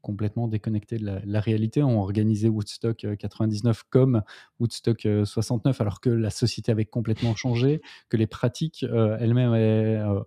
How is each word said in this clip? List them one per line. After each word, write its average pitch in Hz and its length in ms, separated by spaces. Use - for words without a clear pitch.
complètement 107 400
déconnectés 110 520
de 107 60
la, 98 200
la 104 160
réalité, 110 420
ont 123 180
organisé 107 480
Woodstock, 110 560
euh, 104 120
quatre-vingt-dix-neuf 110 720
comme 127 320
Woodstock, 113 440
euh, 104 200
soixante-neuf, - 560
alors 104 200
que 127 100
la 113 200
société - 400
avait 110 140
complètement 113 500
changé, 127 460
que - 80
les 110 120
pratiques, - 600
euh, 110 300
elles-mêmes 120 340
avaient, 110 440
euh, 104 300